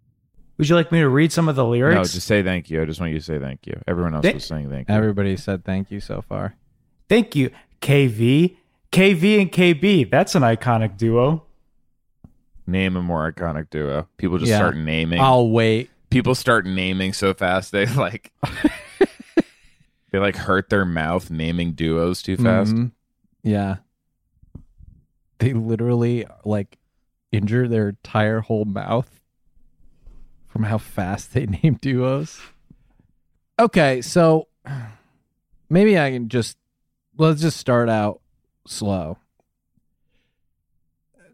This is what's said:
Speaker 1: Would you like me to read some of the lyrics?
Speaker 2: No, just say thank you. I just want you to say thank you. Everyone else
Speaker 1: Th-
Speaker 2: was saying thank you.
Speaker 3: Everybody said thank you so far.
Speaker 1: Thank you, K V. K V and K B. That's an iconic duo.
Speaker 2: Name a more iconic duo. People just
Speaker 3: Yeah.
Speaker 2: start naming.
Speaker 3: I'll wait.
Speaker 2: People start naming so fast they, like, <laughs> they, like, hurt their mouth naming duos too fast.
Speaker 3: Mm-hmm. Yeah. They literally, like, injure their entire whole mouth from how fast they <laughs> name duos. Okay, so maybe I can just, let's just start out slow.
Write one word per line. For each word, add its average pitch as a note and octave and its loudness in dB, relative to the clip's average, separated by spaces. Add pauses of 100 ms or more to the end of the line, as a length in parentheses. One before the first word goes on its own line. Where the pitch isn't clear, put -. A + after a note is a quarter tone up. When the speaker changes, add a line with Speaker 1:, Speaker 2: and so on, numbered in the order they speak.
(580)
Speaker 1:
Would D3+ 0
you E3 4
like E3 0
me E3 4
to D3+ 4
read D3 2
some E3 2
of D3 -2
the C3 2
lyrics? A#2+ 2
Speaker 2:
No, F#2+ 2
just F2 -6
say G#2 2
thank F2+ -4
you. D#2+ -2
I - 0
just D#2 -8
want E2 -4
you D#2 -4
to D2+ -8
say D#2 -6
thank C2+ -10
you. - -12
Everyone F2 -2
else D2+ -2
Speaker 1:
Th- F3+ 0
Speaker 2:
was C#2 -10
saying D2 -8
thank C2+ -8
you. G#2 0
Speaker 3:
Everybody G2+ 0
said F#2+ -6
thank F#2+ -6
you G2+ -10
so G2 -10
far. G2 -8 (540)
Speaker 1:
Thank A3 2
you, C3 0 (300)
K C#3 4
V. B2+ 2 (340)
K F#3+ 4
V G3+ 4
and F#3 0
K F3 4
B. E3 2
That's C#3 2
an E3 4
iconic A2+ 0
duo. A#2+ 2 (1200)
Speaker 2:
Name F#2 0
a F2+ -2
more E2 -2
iconic D#2 -8
duo. D2+ -4 (100)
People F2+ -2
just E2 0
Speaker 3:
Yeah. G#2+ 4
Speaker 2:
start F2 0
naming. D#2+ -2
Speaker 3:
I'll B2+ 4
wait. A2+ 0 (200)
Speaker 2:
People B2 2
start A#2 0
naming F#2+ -2
so G2 0
fast F#2 -2
they, G2+ 2
like, A2+ -4 (120)
<laughs> - -6
they, F#2+ -2
like, G2 0
hurt F#2+ -2
their G2 2
mouth E2 -2
naming E2+ -4
duos E2 -2
too F#2 -4
fast. G#2+ 2
Speaker 3:
Mm-hmm. A#2 0 (560)
Yeah. G2+ -2 (1600)
They B2+ 0
literally, A#2 0 (180)
like, G#2 -4 (540)
injure A2 0
their A2 0
entire G#2+ -2
whole G#2+ -2
mouth G2+ -4 (1300)
from A2 -4
how G#2+ -2
fast - -8
they C3+ -2
<laughs> G2 -4
name D3 2
duos. C3+ -4 (1200)
Okay, D3 2
so D#3+ 2 (1200)
maybe G3 6
I C#3+ 2
can B2 -6
just, A#2 -2 (640)
let's D#3 2
just D#3+ 0
start A#2+ 2
out G#2+ 0 (460)
slow. F#2 -6 (2250)